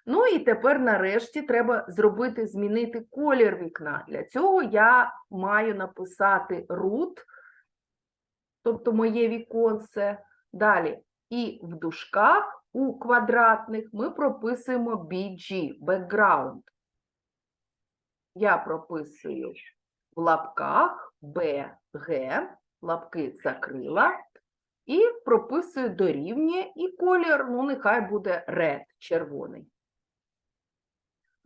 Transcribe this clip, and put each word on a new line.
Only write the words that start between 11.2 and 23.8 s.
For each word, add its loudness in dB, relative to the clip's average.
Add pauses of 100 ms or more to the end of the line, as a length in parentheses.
і -6
в -12
дужках 0 (100)
у -4
квадратних 2
ми -4
прописуємо -4
B -8
G, -8
background. 0 (1700)
Я 2
прописую -8 (640)
в -6
лапках 0
B -4 (240)
G, -4 (340)
лапки -6 (100)
закрила, -2 (640)